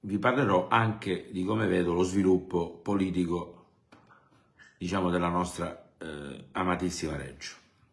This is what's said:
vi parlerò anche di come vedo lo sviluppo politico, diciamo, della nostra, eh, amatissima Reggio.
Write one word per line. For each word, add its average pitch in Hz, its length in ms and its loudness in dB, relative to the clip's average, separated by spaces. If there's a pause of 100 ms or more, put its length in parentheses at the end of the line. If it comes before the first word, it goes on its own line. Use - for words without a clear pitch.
vi 101 180 -2
parlerò 110 480 4
anche 110 640 0
di 90 140 -2
come 107 200 0
vedo 90 280 2
lo 90 100 4
sviluppo 90 800 2
politico, 90 840 -2 (1120)
diciamo, 90 320 0
della 87 200 2
nostra, 87 680 -4
eh, 71 540 -12
amatissima 90 640 -2
Reggio. 65 380 -10 (400)